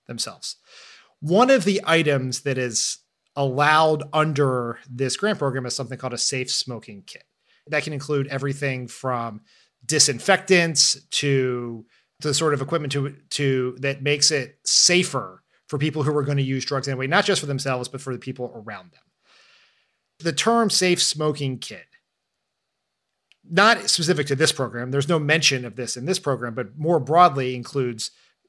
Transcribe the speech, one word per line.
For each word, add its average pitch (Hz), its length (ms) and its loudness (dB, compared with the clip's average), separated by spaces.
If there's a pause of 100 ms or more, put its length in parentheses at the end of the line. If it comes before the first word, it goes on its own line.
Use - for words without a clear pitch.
themselves. - 500 -10 (640)
One 196 280 4
of 247 160 4
the 190 200 2
items 143 560 2
that 135 160 -2
is 123 420 -4 (360)
allowed 147 680 4 (100)
under 139 640 0 (100)
this 127 280 -4
grant 214 220 -2
program 135 260 -2
is 120 100 -6
something 127 220 -8
called 123 160 -8
a 117 40 -8
safe 127 340 -4
smoking 107 540 -8
kit. - 180 -20 (440)
That 147 160 -2
can 156 100 -8
include 139 340 -2
everything 135 600 -4
from 117 540 -6 (440)
disinfectants 160 1160 2 (100)
to 123 760 -2 (340)
the 151 140 -2
sort 151 200 2
of 139 80 -2
equipment 151 320 -2
to, 139 220 -4 (140)
to, 131 500 0
that 139 220 -4
makes 147 300 2
it 135 340 -4
safer 139 800 2 (240)
for 147 100 -6
people 147 260 0
who 147 140 2
are 143 60 0
gonna 143 180 0
use 131 240 -2
drugs 135 220 -4
anyway, 131 200 -4
not 170 160 2
just 196 160 2
for 147 80 -8
themselves, 131 400 -4
but 131 140 -12
for 135 100 -8
the 123 80 -8
people 127 360 -10
around 101 360 -14
them. - 120 -20 (1160)
The 160 140 -2
term 226 360 4
safe 175 320 2
smoking 143 580 -2
kit, 95 260 -16 (1600)
not 202 400 4
specific 151 380 0
to 143 80 0
this 151 160 2
program, 123 400 -4
there's 139 160 0
no 165 120 2
mention 143 440 2
of 113 120 -12
this 120 200 -8
in 123 100 -10
this 185 140 0
program, 120 360 -4
but 120 220 -8
more 160 220 2
broadly 135 560 4
includes 123 560 -6 (380)